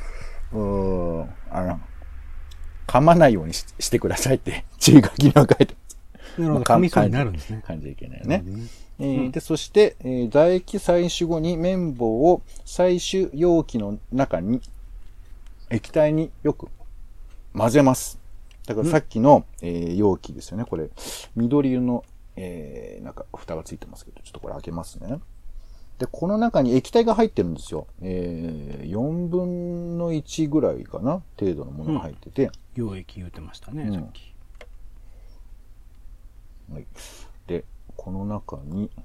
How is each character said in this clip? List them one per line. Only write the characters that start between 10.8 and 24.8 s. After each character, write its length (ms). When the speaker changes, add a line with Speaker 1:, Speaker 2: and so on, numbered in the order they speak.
Speaker 1:
取 120
後 100
に 180
綿 380
棒 380
を 100
採 640
取 100
容 240
器 160
の 200
中 280
に、 200
液 220
体 200
に 200
よ 100
く 160
混 160
ぜ 120
ま 120
す。 240
だ 80
か 80
ら 60
さ 100
っ 40
き 180
の、 260
Speaker 2:
う 20
ん。 40
Speaker 1:
え 20
ー、 260
容 200
器 180
で 80
す 80
よ 80
ね。 60
こ 120
れ、 140
緑 340
色 100
の 240
え 600
ー、 40
な 60
ん 40
か 200
蓋 220
が 80
つ 100
い 40
て 80
ま 100
す 80
け 80
ど、 100
ち 60
ょ 20
っ 20
と 60
こ 80
れ 80
開 80
け 80
ま 140